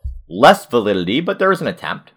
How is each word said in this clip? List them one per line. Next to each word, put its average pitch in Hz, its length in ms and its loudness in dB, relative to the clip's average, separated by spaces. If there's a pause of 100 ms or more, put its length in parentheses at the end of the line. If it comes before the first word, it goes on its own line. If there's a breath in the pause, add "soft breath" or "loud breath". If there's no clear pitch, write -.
(280 loud breath)
Less 143 380 4
validity, 104 540 0
but 190 180 -4
there 190 120 2
was 180 100 0
an 143 80 -4
attempt. - 480 -10